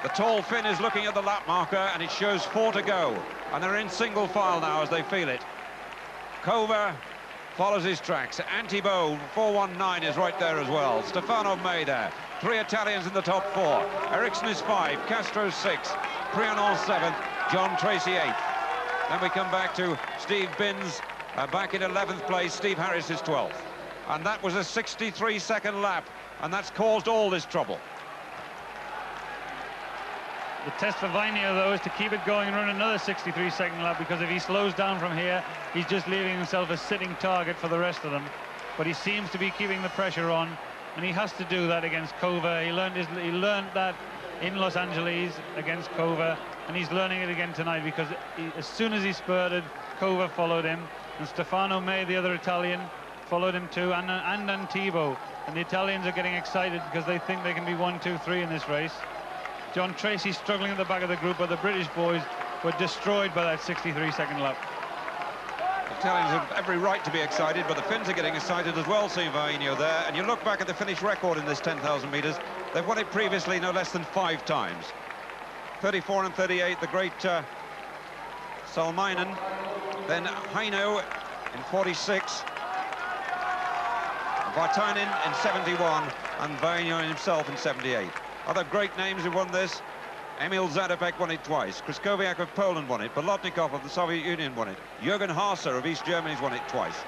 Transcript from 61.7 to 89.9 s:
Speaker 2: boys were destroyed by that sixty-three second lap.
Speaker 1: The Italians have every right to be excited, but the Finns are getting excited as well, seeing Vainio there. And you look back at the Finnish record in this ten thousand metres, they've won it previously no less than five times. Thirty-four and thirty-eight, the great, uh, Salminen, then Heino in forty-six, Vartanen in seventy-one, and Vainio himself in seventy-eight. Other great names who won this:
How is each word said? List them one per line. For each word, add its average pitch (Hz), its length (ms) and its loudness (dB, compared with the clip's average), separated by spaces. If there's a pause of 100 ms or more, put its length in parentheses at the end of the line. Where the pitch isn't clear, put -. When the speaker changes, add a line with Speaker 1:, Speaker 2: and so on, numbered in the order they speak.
Speaker 2:
boys 170 260 2 (400)
were 170 120 0
destroyed 196 600 0
by 170 120 2
that 160 160 2
sixty-three 160 500 0
second 147 300 -2
lap. 135 160 0 (1300)
Speaker 1:
The 190 100 -6
Italians 180 320 2
have - 280 0
every 180 200 0
right 196 280 2
to 151 60 -2
be 165 100 0
excited, 156 480 2
but 151 80 2
the 143 60 -4
Finns 214 260 0
are 190 40 0
getting 160 220 0
excited 170 420 0
as 160 80 0
well, 208 220 4
seeing 170 240 0
Vainio 143 460 0
there. 160 300 2
And 160 100 -2
you 185 60 0
look 226 200 0
back 214 160 2
at 185 80 0
the 180 60 -2
Finnish 190 280 -2
record 185 360 2
in 147 80 -2
this 147 160 0
ten 165 160 0
thousand 143 340 0
metres, 147 240 0 (380)
they've 170 120 2
won 220 120 2
it 214 140 -2
previously 180 500 2
no 180 100 2
less 180 220 0
than 170 100 -2
five 165 400 0
times. 92 440 -2 (920)
Thirty-four 196 460 2
and 180 100 -4
thirty-eight, 180 460 2
the 165 60 -2
great, 185 380 0
uh, 170 160 2 (1200)
Salminen, 180 680 0 (760)
then 170 160 2
Heino 202 760 0 (540)
in 123 160 -8
forty-six, 185 720 0 (2000)
Vartanen 202 560 2 (180)
in 143 100 0
seventy-one, 175 680 2 (380)
and 147 160 -4
Vainio 165 500 2
himself 160 420 0
in 143 60 -4
seventy-eight. 127 560 0 (360)
Other 175 180 2
great 196 320 0
names 190 260 0
who 180 60 0
won 180 220 2
this: 185 320 0 (580)